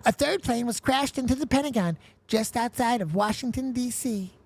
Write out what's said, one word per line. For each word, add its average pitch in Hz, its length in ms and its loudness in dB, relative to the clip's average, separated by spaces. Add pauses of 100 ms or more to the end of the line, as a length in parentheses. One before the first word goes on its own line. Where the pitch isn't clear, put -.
A - 80 4
third 349 300 0
plane 240 240 0
was 233 140 -4
crashed 269 380 0
into 254 160 2
the 277 120 -2
Pentagon 233 520 2 (280)
just 220 300 0
outside 240 440 0
of 160 140 -4
Washington, 220 580 -2
D 247 180 -2
C. 208 420 -4 (140)